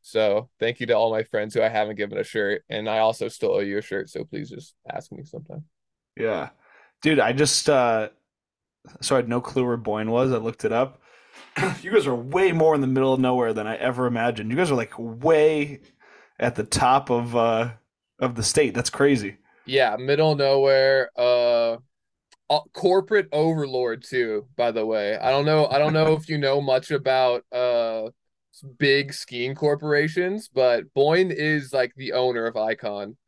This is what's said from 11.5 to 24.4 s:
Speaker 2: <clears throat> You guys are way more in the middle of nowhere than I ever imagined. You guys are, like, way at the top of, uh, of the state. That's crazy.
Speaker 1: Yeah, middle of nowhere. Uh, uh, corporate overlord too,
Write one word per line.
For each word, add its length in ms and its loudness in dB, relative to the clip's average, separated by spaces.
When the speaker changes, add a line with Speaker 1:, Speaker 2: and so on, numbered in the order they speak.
Speaker 2:
<clears throat> 260 -4
You 100 -8
guys 140 4
are 80 0
way 380 0
more 220 4
in 60 0
the 60 0
middle 280 2
of 60 0
nowhere 320 2
than 140 -4
I 100 -6
ever 300 -2
imagined. 440 -2
You 60 -2
guys 140 0
are, 60 2
like, 220 -4
way 840 0
at 180 -2
the 80 -4
top 460 2
of, 260 -2
uh, 360 2
of 160 -2
the 80 -6
state. 320 0
That's 160 -4
crazy. 460 0
Speaker 1:
Yeah, 300 0
middle 360 2
of 60 0
nowhere. 800 4
Uh, 600 2
uh, 100 2
corporate 600 2
overlord 680 0
too, 440 -2